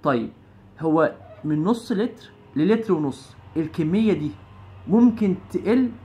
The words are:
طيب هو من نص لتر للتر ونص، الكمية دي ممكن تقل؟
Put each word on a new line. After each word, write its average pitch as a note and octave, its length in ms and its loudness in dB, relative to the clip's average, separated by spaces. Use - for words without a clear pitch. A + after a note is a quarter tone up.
طيب B2 280 0
هو D#3+ 340 2
من D3+ 200 -2
نص A#3 280 -2
لتر A3 380 -6
للتر G3 360 0
ونص، D3+ 440 -4
الكمية E3+ 560 0
دي D3+ 180 -4
ممكن G#3+ 480 4
تقل؟ A#3 400 0